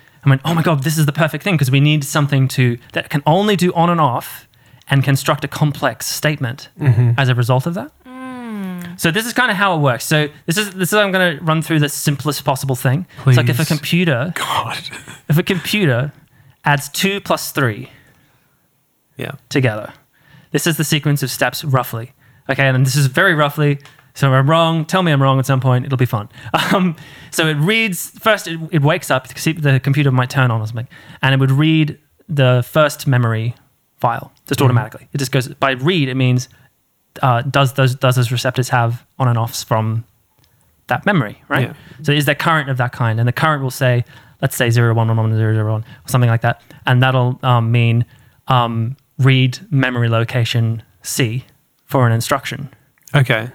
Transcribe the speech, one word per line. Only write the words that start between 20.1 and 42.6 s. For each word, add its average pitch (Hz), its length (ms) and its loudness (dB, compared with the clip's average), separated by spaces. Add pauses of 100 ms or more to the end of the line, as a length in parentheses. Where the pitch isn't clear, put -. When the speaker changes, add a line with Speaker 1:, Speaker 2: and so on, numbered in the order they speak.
Speaker 1:
this 147 160 -2
is 165 100 0
the 160 60 -2
sequence 147 400 -2
of 123 80 -6
steps - 320 -4
roughly. 123 480 -4 (380)
Okay, 135 180 2
and 131 180 2
this 127 100 0
is 143 120 2
very 175 260 2
roughly. 147 460 0 (360)
So 139 120 0
if 131 100 4
I'm 135 100 4
wrong, 165 380 2
tell 185 160 0
me 170 100 2
I'm 139 120 2
wrong 135 160 4
at 127 80 -2
some 131 120 0
point. 127 260 2
It'll 135 120 -2
be 127 80 2
fun. 110 240 -4 (240)
<laughs> - 200 0
Um, 185 220 0 (360)
so 165 160 0
it 156 80 0
reads, 202 640 0
first 208 280 0
it, 165 120 -8 (120)
it 156 120 2
wakes 160 260 0
up, 131 180 0
'cause - 160 -14
the 147 360 0
computer 139 320 0
might 127 180 0
turn 127 220 0
on 113 100 -2
or 107 60 -6
something, 117 200 -8 (360)
and 135 100 2
it 135 60 2
would 135 120 2
read 156 460 2 (320)
the 127 380 2
first 151 400 0
memory 117 480 0 (440)
file 117 320 -4 (160)
just - 120 -4
Speaker 2:
Mm-hmm. 139 60 4
Speaker 1:
automatically. 113 480 0
It 143 40 -6
just 131 140 -4
goes, 131 160 0
by - 240 0
read, 139 380 0
it 127 60 -6
means, 127 320 2 (760)
uh, 120 180 2
does 135 320 0
those, 131 220 2
does 127 200 2
those 123 160 0
receptors 123 380 -2
have 120 340 0 (140)
on 131 100 0
and 117 100 2
offs 117 260 -4
from 113 400 -2 (840)
that - 200 -4
memory, 143 400 -2
right? 131 220 0
Speaker 2:
Yeah. 82 40 -14 (300)
Speaker 1:
So 147 80 0
is 147 140 2
there 147 100 2
current 156 340 0